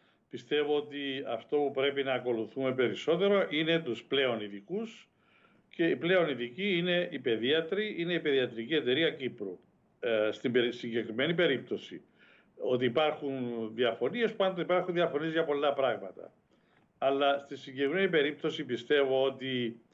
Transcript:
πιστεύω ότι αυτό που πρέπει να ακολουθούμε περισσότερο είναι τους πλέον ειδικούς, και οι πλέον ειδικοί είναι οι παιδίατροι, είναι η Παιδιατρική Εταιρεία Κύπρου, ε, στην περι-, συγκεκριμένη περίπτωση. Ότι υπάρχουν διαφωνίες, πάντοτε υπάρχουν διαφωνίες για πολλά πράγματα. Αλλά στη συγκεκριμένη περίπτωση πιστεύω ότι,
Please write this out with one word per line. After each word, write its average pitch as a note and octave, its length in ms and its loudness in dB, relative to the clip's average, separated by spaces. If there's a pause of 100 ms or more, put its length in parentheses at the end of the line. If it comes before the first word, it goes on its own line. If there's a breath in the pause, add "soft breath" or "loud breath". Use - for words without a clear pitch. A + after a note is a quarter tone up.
(300 loud breath)
πιστεύω D3 460 0
ότι C#3 520 -4
αυτό A#2+ 300 -2
που C#3+ 140 2
πρέπει C3+ 320 0
να C3 100 0
ακολουθούμε A#2+ 580 -2
περισσότερο E3 760 2
είναι D#3+ 300 2
τους A#2+ 240 -4
πλέον B2+ 380 0
ειδικούς, E3 680 -8 (600 soft breath)
και E3 180 0
οι D3+ 80 2
πλέον E3 340 2
ειδικοί C3 480 -2
είναι F3 340 0
οι C3+ 80 -8
παιδίατροι, D#3+ 800 0
είναι E3+ 160 -2
η E3 60 0
Παιδιατρική B2+ 560 0
Εταιρεία C#3+ 340 2
Κύπρου, G#2 500 -6 (400)
ε, G#2+ 320 2
στην B2 200 -4
περι-, A#2+ 200 2
συγκεκριμένη A#2 600 -4
περίπτωση. B2 680 -2 (560 soft breath)
Ότι B2+ 280 0
υπάρχουν C3 880 -2
διαφωνίες, B2 600 0
πάντοτε F#3 280 0
υπάρχουν F3+ 320 0
διαφωνίες D#3+ 380 0
για D#3+ 120 0
πολλά C#3+ 300 0
πράγματα. G2 580 -4 (680 soft breath)
Αλλά C#3 400 2
στη C#3 180 -10
συγκεκριμένη C#3 540 0
περίπτωση D3+ 560 0
πιστεύω C3 580 2
ότι, B2+ 560 -2 (140)